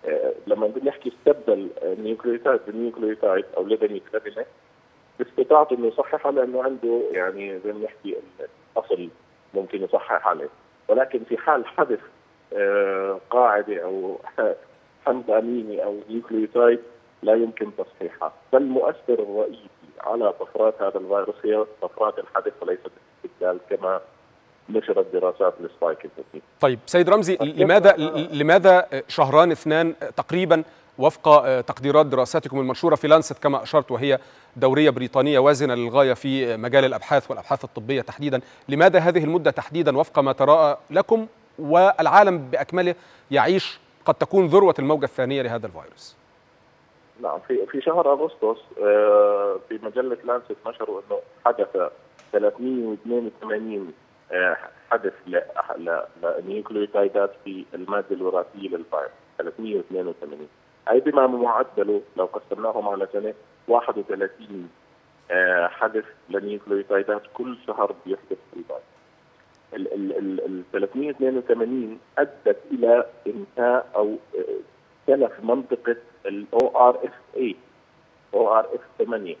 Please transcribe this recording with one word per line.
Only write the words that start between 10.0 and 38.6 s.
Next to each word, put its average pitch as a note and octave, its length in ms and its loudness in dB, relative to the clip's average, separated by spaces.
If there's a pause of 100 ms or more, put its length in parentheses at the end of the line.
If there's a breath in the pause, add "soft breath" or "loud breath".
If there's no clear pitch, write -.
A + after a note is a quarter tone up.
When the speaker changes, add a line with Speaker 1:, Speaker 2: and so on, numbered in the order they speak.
Speaker 1:
عليه، D#2+ 220 -2 (380)
ولكن C3 320 0 (100)
في A2+ 80 -4
حال C#3+ 280 0
حدث، C3+ 340 -4 (540)
آه، G2 680 0 (100)
قاعده G#2 540 2
او F#2 400 -6
ح-، - 320 -2 (500)
حمض B2+ 260 -2
اميني A2 520 -2
او G#2 160 -4 (100)
نيوكليوتايد A#2 680 2 (440)
لا G#2+ 100 4
يمكن A2+ 440 -2
تصحيحها. E2+ 560 -10 (180)
فالمؤثر C3 640 0
الرئيسي G#2 540 -4 (340)
على A2 320 -2
طفرات G#2+ 480 -2
هذا G2 160 -4
الفيروس F#2+ 460 -2
هي G#2+ 220 0 (160)
طفرات G#2+ 380 -4
الحدث G2 420 -6
وليست F#2 300 -6 (320)
الاستبدال F2+ 360 -6 (100)
كما F#2+ 320 -4 (680)
نشرت G2+ 440 0
دراسات F2+ 460 0
السبايك E2 380 -6 (180)
بروتين. - 260 -18 (200)
Speaker 2:
طيب B2+ 240 2
سيد F3 240 2
رمزي، F#3+ 240 4
Speaker 1:
أكيد. D#3 280 -2
Speaker 2:
لماذا، F#3 340 8 (380)
لماذا F3 540 6 (200)
شهران D#3 440 4
اثنان D#3+ 420 0 (240)
تقريباً E3 460 2 (340 soft breath)
وفق C3+ 640 4
تقديرات C#3+ 440 2
دراساتكم C3 540 -2
المنشورة C3+ 360 2
في D3+ 120 -4
لانست D3+ 360 4
كما C#3 200 0
أشرت، C#3+ 280 0
وهي B2+ 280 0 (360 soft breath)
دورية C3+ 340 4
بريطانية C3 500 0
وازنة C3+ 360 4
للغاية A#2+ 380 2
في B2+ 440 -2
مجال B2 280 4
الأبحاث C3 460 0
والأبحاث A#2 320 -6
الطبية A#2+ 380 -6
تحديداً، C3 400 -6 (280 soft breath)